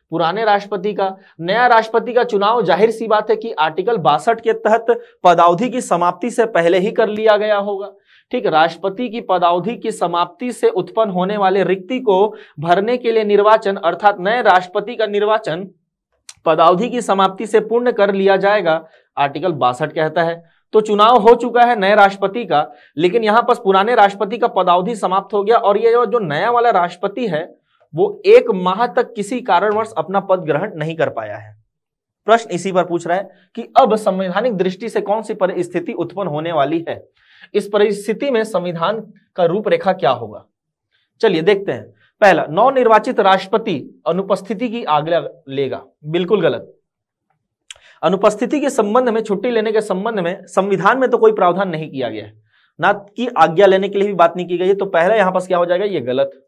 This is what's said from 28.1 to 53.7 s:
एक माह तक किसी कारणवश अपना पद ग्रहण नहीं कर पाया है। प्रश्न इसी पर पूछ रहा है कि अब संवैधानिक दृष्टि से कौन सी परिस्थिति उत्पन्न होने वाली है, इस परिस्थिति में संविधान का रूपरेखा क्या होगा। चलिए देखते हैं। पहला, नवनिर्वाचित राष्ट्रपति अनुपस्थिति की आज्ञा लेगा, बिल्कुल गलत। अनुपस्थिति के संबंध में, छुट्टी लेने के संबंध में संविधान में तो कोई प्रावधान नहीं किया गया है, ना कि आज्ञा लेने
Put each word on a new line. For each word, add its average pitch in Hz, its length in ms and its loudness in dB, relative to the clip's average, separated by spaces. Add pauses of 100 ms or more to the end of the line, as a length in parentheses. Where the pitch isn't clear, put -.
एक 233 260 6
माह 185 360 -2
तक 240 260 -2
किसी 208 280 -6
कारणवश 208 560 0
अपना 185 240 -2
पद 185 200 0
ग्रहण 160 320 -4
नहीं 160 220 -6
कर 143 140 0
पाया 107 260 -10
है। 107 180 -20 (720)
प्रश्न 220 240 2
इसी 180 220 -4
पर 180 120 2
पूछ 175 220 -6
रहा 170 100 0
है 196 120 -6 (280)
कि 226 100 -10 (100)
अब 226 200 4
संवैधानिक 190 600 -2
दृष्टि 185 320 -4
से 214 140 -4
कौन 214 200 -4
सी 220 140 -10
परिस्थिति 180 580 -4
उत्पन्न 175 340 -8
होने 156 240 -6
वाली 156 360 -2
है, 113 140 -8 (520)
इस 202 140 -4
परिस्थिति 208 600 -2
में 220 140 0
संविधान 180 560 -4 (360)
का 180 100 0
रूपरेखा 185 480 0
क्या 165 180 0
होगा। 113 320 -12 (760)
चलिए 185 220 2
देखते 196 300 0
हैं। 110 120 -10 (380)
पहला, 165 280 6
नवनिर्वाचित 226 720 2
राष्ट्रपति 190 880 -2
अनुपस्थिति 190 600 -4
की 233 160 -8
आज्ञा 151 380 0 (260)
लेगा, 135 340 -4 (220)
बिल्कुल 180 380 -2
गलत। 120 300 -2 (1300)
अनुपस्थिति 208 580 0
के 277 100 -2
संबंध 226 380 0
में, 220 140 0
छुट्टी 208 280 -4
लेने 220 220 -2
के 214 100 0
संबंध 202 380 -4
में 175 280 -6
संविधान 196 500 2
में 254 120 2
तो 233 80 2
कोई 214 140 6
प्रावधान 185 360 0
नहीं 156 220 -8
किया 127 180 -6
गया 107 160 -10
है, - 80 -20 (460)
ना 180 140 4
कि 226 360 -8 (100)
आज्ञा 165 280 6
लेने 190 220 4